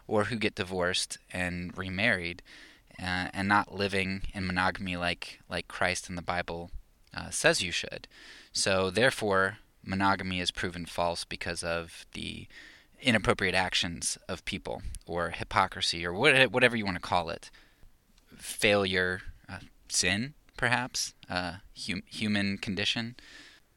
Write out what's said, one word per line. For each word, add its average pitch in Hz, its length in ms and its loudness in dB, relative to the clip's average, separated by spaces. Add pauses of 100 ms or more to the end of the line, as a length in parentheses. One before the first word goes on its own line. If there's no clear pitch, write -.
or 107 180 4
who 117 120 -4
get 104 180 0
divorced 92 640 -2 (140)
and 87 440 -4
remarried, 95 680 -2 (580)
uh, 90 320 -2
and 98 160 -2
not 104 240 4
living 95 500 0 (120)
in 95 120 -4
monogamy 92 480 0
like, 87 540 -4
like 87 200 -6
Christ - 420 0
and 90 80 -6
the 82 40 -8
Bible, 85 480 -4 (460)
uh, 85 140 -8
says - 320 2
you 85 100 -4
should. - 340 -6 (460)
So 95 380 4
therefore, 101 680 4 (240)
monogamy 95 560 2
is 90 120 -2
proven 87 340 -4
false 87 400 -2
because - 380 -6
of 85 500 -6
the 82 340 -8 (540)
inappropriate 101 540 2
actions 92 640 0 (100)
of 95 160 -6
people, - 380 -6 (240)
or 85 240 -2
hypocrisy, 90 760 0
or 87 80 -2
what-, 131 380 6
whatever 120 260 6
you 107 80 -2
wanna 90 160 -2
call 87 300 2
it. - 200 -8 (840)
Failure, 95 840 2 (260)
uh, 95 120 -12 (280)
sin, 101 460 0 (240)
perhaps, 123 560 0 (160)
uh, 90 240 -2 (320)
hum-, 90 200 -4
human 101 520 -2
condition." 113 580 -4 (600)